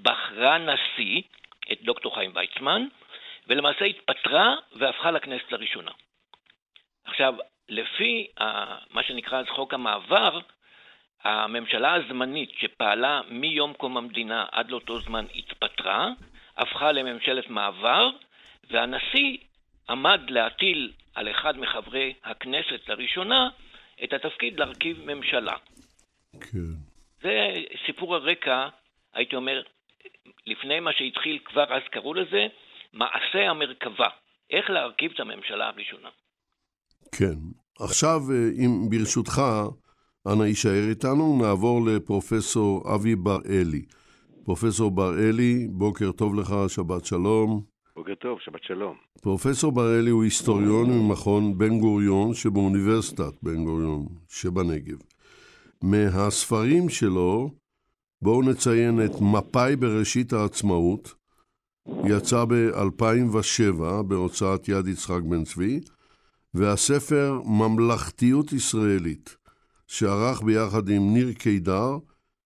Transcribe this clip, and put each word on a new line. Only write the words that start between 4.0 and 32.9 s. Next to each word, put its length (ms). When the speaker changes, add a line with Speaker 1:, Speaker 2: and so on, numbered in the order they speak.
Speaker 1:
והפכה 360
לכנסת 400
לראשונה. 400
עכשיו, 280
לפי 580
ה-, 400
מה 140
שנקרא 360
אז 100
חוק 240
המעבר, 640
הממשלה 680
הזמנית 640
שפעלה 720
מיום 440
קום 240
המדינה 540
עד 200
לאותו 300
זמן 240
התפטרה, 760
הפכה 340
לממשלת 580
מעבר, 600
והנשיא 640
עמד 380
להטיל 640
על 160
אחד 260
מחברי 560
הכנסת 680
לראשונה 600
את 100
התפקיד 460
להרכיב 460
ממשלה. 500
Speaker 2:
כן. 320
Speaker 1:
זה 320
סיפור 300
הרקע, 520
הייתי 220
אומר, 260
לפני 320
מה 140
שהתחיל, 520
כבר 280
אז 80
קראו 220
לזה 340